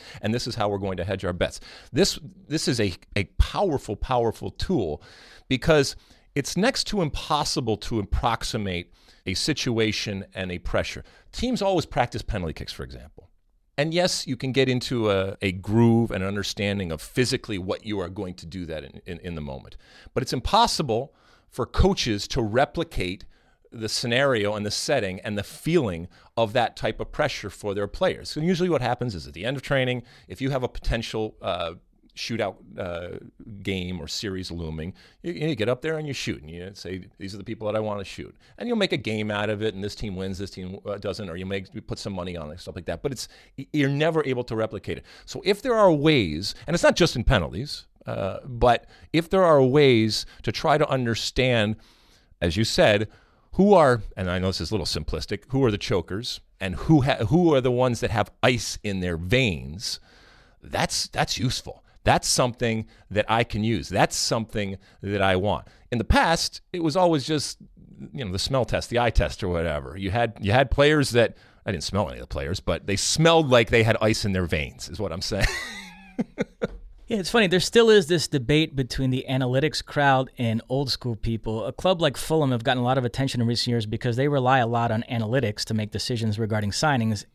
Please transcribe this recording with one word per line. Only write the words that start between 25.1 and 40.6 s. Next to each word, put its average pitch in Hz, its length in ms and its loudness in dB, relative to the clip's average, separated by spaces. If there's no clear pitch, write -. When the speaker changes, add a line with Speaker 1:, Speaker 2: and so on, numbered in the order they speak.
Speaker 1:
and 104 160 -6
the 101 60 -2
feeling 107 640 -2
of 113 180 0
that 117 200 0
type 113 260 -4
of 113 120 -8
pressure 131 380 -4
for 101 240 -6
their 101 120 -2
players. - 440 -4
So 151 100 -6
usually 175 300 2
what 147 100 2
happens 120 340 -2
is 76 120 -10
at 69 80 -16
the 82 100 -10
end 135 140 -2
of 123 40 -8
training, 127 420 0
if 92 140 -16
you 135 100 0
have 131 120 -2
a 123 60 -2
potential, - 720 -4
uh, 87 320 -4
shootout, 107 400 -4
uh, 87 400 -8
game 92 380 -4
or 82 80 -12
series 95 420 -6
looming, 80 440 -8
you, 170 120 -8
you 151 200 -2
get 107 140 -2
up 127 140 -2
there 160 160 -4
and 156 100 -8
you 135 60 -6
shoot, 92 260 -6
and 73 100 -16
you 87 220 -12
say, 92 320 -10
"These 101 160 -12
are 104 40 -14
the 98 60 -14
people 107 220 -10
that 104 100 -2
I 110 40 0
wanna 104 240 -4
shoot." - 300 -14
And 233 120 -8
you'll 233 100 0
make 190 140 2
a 180 40 0
game 107 340 -4
out 104 200 -2
of 104 120 -2
it, 110 120 -2
and 95 100 -8
this 101 100 -6
team 98 220 -8
wins, 95 220 -6
this 98 120 -8
team, 92 340 -12